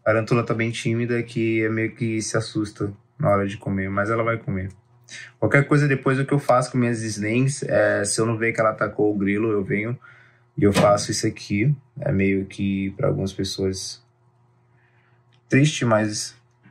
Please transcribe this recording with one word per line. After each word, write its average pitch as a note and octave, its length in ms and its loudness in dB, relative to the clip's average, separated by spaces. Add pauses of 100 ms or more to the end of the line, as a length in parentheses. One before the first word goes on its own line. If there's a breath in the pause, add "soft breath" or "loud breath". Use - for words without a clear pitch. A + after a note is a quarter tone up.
A G#2+ 100 2
tarântula A2+ 320 2
tá A#2+ 80 -2
bem A2+ 180 -2
tímida, A#2 520 -2
que A2+ 420 0
é A2 60 0
meio A2 240 -2
que A2 260 -2
se G#2+ 160 -4
assusta G#2+ 560 -4 (260)
na G#2 120 2
hora G2 160 2
de G2+ 100 -6
comer, G2 320 -4
mas G2+ 220 -2
ela A#2 120 0
vai A2+ 140 0
comer. G2 340 -6 (680 loud breath)
Qualquer - 280 4
coisa D3 220 4
depois C3+ 300 2
o C3+ 80 0
que C#3+ 80 0
eu C#3+ 40 4
faço B2+ 320 2
com - 60 -2
minhas A#2+ 240 2
slings, A2 600 -2
é, G#2 420 2
se - 160 -2
eu A2 60 2
não A2+ 100 0
ver A2+ 160 0
que A2+ 80 -2
ela A2 100 2
atacou G#2 400 0
o G#2 60 0
grilo, G2+ 340 0
eu G2+ 140 0
venho G#2 340 -4 (580 loud breath)
e - 80 2
eu G2+ 80 6
faço G#2 380 4
isso A2 160 -2
aqui. A2 480 0 (240)
É - 140 -4
meio G2 320 2
que G2 460 -4
pra G2 180 -4
algumas F#2+ 240 -2
pessoas G2 720 -6 (1400 soft breath)
triste, C#3+ 340 2
mas G#2+ 540 0 (340)